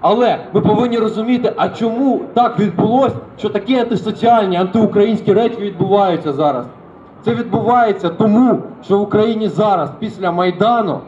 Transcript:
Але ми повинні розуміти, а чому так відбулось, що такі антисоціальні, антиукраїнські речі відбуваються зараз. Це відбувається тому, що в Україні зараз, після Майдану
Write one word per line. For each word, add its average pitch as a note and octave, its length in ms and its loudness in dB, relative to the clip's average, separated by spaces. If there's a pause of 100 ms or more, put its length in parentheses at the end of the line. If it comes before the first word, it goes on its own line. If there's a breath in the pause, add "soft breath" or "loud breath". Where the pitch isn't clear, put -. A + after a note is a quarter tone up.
Але G3+ 360 2 (160)
ми - 80 2
повинні A#3 360 2
розуміти, A3 580 0
а D#3 140 -2
чому A#3 520 -2 (120)
так A#3+ 260 2
відбулось, F#3 540 2 (240)
що G#3 120 -4
такі G#3+ 260 -2
антисоціальні, A3 840 0
антиукраїнські G#3 760 2
речі A#3 260 2
відбуваються F#3+ 760 0
зараз. C3+ 320 0 (600)
Це A#3 100 0
відбувається A3+ 760 0
тому, G#3+ 500 2 (240)
що G3 140 2
в G#3 40 2
Україні G#3+ 460 0
зараз, F3 420 0 (100)
після F#3+ 320 -6
Майдану F3+ 760 0